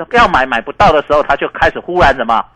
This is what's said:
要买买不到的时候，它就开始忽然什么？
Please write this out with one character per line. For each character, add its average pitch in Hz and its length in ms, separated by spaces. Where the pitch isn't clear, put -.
要 240 140
买 131 200
买 120 160
不 143 100
到 196 200
的 151 100
时 - 100
候， 147 100
它 143 140
就 160 120
开 - 200
始 143 100
忽 175 220
然 143 160
什 123 100
么？ 110 160